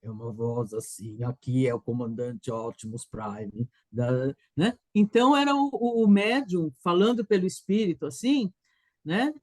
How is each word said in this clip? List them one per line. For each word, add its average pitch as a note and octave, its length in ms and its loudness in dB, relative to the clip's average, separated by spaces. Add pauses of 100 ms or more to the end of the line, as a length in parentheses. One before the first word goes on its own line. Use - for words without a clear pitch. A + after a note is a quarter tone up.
é A2+ 80 -12
uma A2 220 -10
voz A#2 400 -4
assim, A2 520 -10
aqui B2+ 420 0
é A#2+ 80 0
o A#2 60 -4
comandante A#2+ 680 -6
Optimus A2+ 540 -8
Prime, G#2+ 640 -8 (220)
da, B2+ 440 -2 (220)
né? G#3+ 220 0 (160)
Então, A#3 420 6
era C#4+ 180 2
o, C#4 180 2
o, A#3 320 0
o G#3+ 40 6
médium G3+ 640 2 (100)
falando G#3 420 2
pelo F#3+ 220 2
espírito, F#3+ 600 -2
assim, A3+ 460 0 (520)
né? A3+ 280 0 (100)